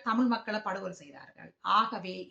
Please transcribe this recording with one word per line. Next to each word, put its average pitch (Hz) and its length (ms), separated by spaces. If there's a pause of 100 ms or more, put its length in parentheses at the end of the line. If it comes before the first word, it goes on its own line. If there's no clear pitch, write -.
தமிழ் 240 260
மக்களை 220 320
படுகொலை 190 360
செய்கிறார்கள், - 540 (220)
ஆகவே 190 420 (180)